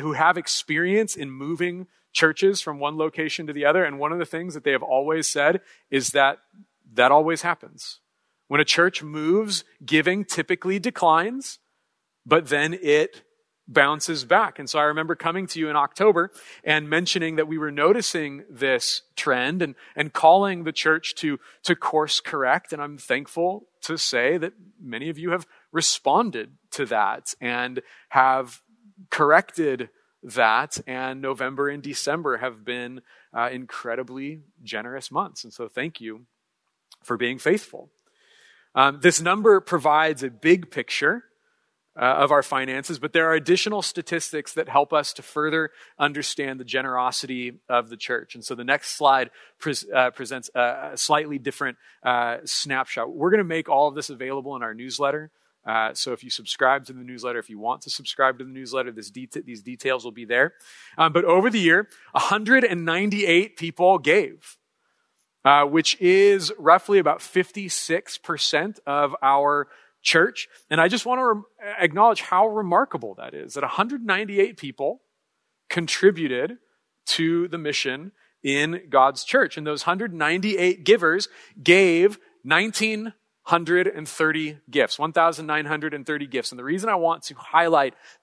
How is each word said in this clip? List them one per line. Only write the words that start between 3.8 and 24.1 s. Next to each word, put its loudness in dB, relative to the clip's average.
And -4
one -2
of -4
the -4
things -8
that -10
they 2
have 0
always 0
said 2
is -2
that 2
that 6
always 4
happens. -8
When 2
a 4
church 2
moves, -2
giving 2
typically -4
declines, 0
but 4
then 0
it 2
bounces 2
back. 2
And -14
so -4
I 4
remember 0
coming -4
to -10
you -2
in 0
October 2
and 0
mentioning -2
that 0
we -6
were -6
noticing 0
this 0
trend 0
and, -4
and -4
calling 4
the -6
church -2
to, -4
to 2
course -2
correct. -2
And -8
I'm -12
thankful -4
to -6
say 0